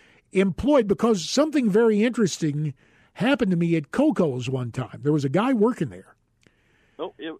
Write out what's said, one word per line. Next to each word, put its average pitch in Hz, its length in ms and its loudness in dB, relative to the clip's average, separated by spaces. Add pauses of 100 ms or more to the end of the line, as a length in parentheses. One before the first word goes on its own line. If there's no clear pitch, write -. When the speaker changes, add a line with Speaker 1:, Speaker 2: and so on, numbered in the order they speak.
(320)
Speaker 1:
employed? 208 560 2
Because 202 420 0
something 285 400 2
very 214 340 4
interesting 156 680 -2 (400)
happened 233 380 0
to 175 60 2
me 170 180 0
at 156 160 -4
Coco's 165 580 0
one 127 220 -6
time. 113 320 -10
There 147 100 2
was 147 120 0
a 143 40 -4
guy 208 240 0
working 214 360 0
there. 92 260 -20 (840)
Speaker 2:
No, 165 200 -12
it, 160 220 -12